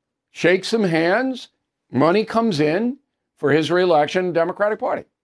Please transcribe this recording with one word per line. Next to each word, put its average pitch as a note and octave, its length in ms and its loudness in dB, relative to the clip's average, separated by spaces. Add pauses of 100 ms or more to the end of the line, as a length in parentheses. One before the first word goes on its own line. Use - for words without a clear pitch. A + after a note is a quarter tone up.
(320)
shakes F#3+ 360 0
some A3+ 160 0
hands, G3 680 -2 (420)
money E3+ 340 2
comes A3 340 -2
in F#3+ 380 0 (400)
for C#3+ 140 0
his D3+ 200 0
reelection, F3 640 2
Democratic F#3 460 -2
Party. - 240 -6 (200)